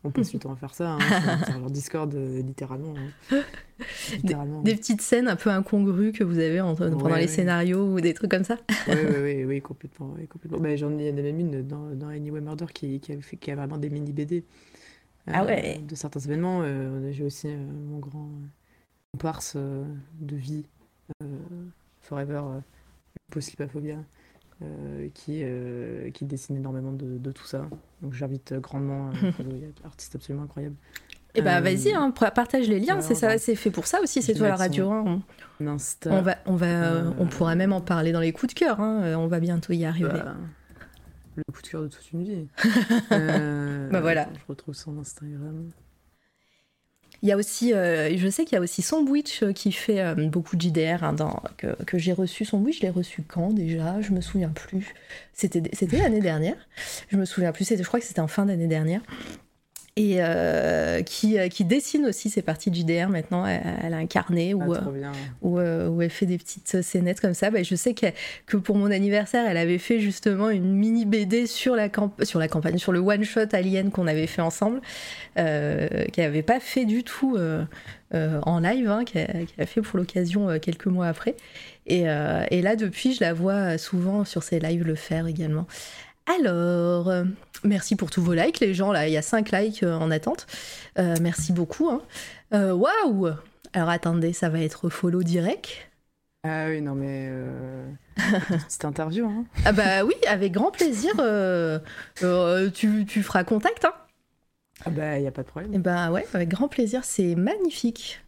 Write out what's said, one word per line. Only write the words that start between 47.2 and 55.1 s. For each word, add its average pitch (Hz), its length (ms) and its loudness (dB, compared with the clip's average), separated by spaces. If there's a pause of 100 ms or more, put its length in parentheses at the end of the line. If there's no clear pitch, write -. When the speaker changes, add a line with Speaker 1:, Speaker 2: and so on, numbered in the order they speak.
Speaker 2:
Il 202 60 6
y - 20 6
a 196 60 4
aussi, 233 360 2
euh, 165 440 4
je 180 120 2
sais 320 160 0
qu'il 254 100 0
y - 20 4
a 185 40 4
aussi 175 200 -2
Sandwich, 294 640 0
euh, 202 80 2
qui 196 200 0
fait, 202 300 0
euh, 170 140 0
beaucoup 160 400 0
de 165 60 2
J 170 100 2
D 160 240 2
R, 170 80 -2
hein, 151 100 0
dans, 156 280 -2 (160)
que, - 100 -6 (160)
que - 140 -2
j'ai 175 160 2
reçu. 185 320 -2
Sandwich, 214 320 0
je - 60 -2
l'ai 190 80 0
reçu 175 360 -4
quand 190 260 0
déjà ? 170 480 0
Je 202 100 -2
me 185 100 2
souviens 180 280 0
plus. 190 440 -6 (400)